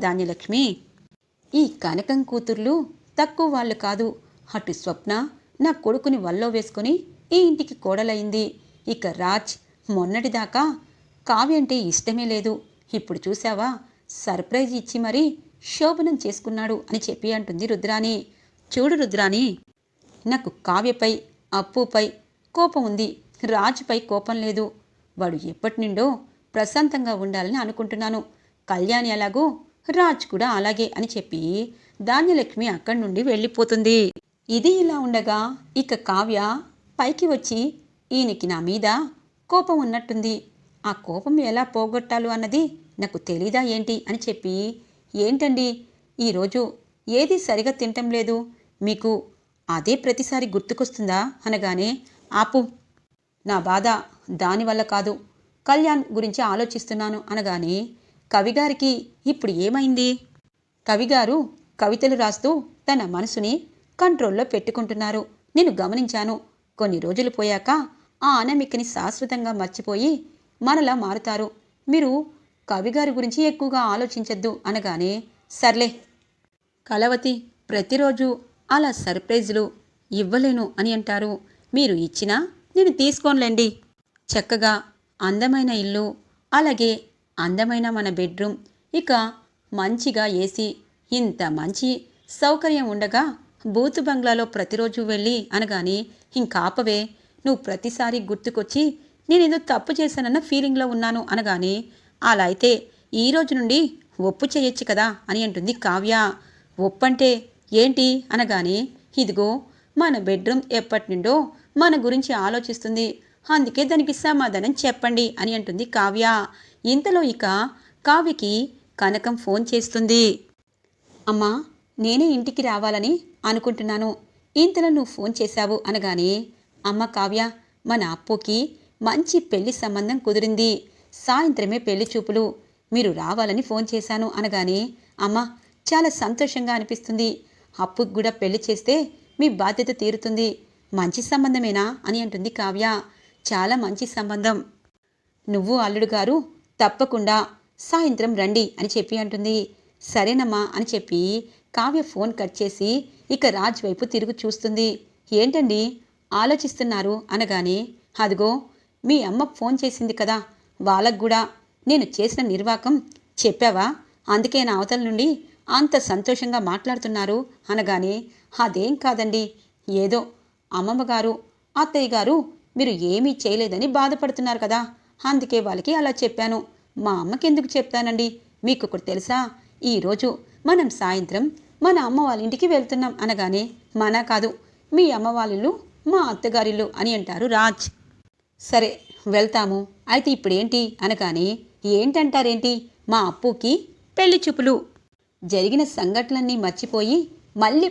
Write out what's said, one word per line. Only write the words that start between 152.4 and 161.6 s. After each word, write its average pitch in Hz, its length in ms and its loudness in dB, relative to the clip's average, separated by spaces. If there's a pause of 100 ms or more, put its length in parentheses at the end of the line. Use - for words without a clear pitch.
చేసి 202 320 -2 (420)
ఇక 269 120 0 (100)
రాజ్ 220 280 -2
వైపు 190 280 -4
తిరిగి 226 280 -2
చూస్తుంది. 220 460 -2 (540)
"ఏంటండి 247 420 2 (580)
ఆలోచిస్తున్నారు?" 233 720 0 (200)
అనగానే, 190 420 0 (480)
"అదిగో 202 260 2 (580)
మీ 294 80 6 (120)
అమ్మ 226 140 0 (160)
ఫోన్ 254 240 0
చేసింది 240 360 -4
కదా, 220 180 0 (520)
వాళ్ళకు 196 340 4
కూడా 226 180 4 (500)